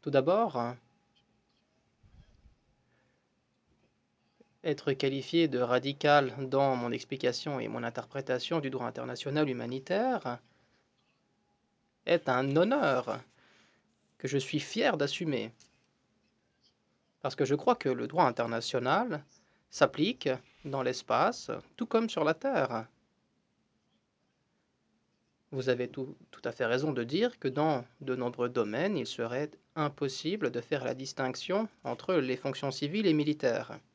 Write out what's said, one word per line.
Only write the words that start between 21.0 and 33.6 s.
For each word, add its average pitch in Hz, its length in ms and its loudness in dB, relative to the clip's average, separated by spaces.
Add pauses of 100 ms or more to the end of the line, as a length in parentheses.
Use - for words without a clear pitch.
tout 233 100 -4
comme 226 220 0
sur 160 140 -2
la 156 120 4
Terre. 131 520 -2 (2750)
Vous 131 180 -4
avez 123 200 0
tout, 135 280 -10 (140)
tout - 140 -20
à 117 80 -4
fait 120 140 -2
raison 131 260 2
de 123 120 -2
dire 196 340 -2
que 139 100 -4
dans 143 360 0 (160)
de 131 140 -4
nombreux 123 340 -2
domaines, 123 480 0
il 117 100 -2
serait 123 440 -4 (240)
impossible 147 760 -2
de 123 100 -4
faire 131 240 -4
la 127 100 -2
distinction 135 760 -2 (160)
entre 127 300 -2
les 131 220 2
fonctions 139 340 -4
civiles 165 360 -2
et 165 60 6
militaires. 147 640 0 (160)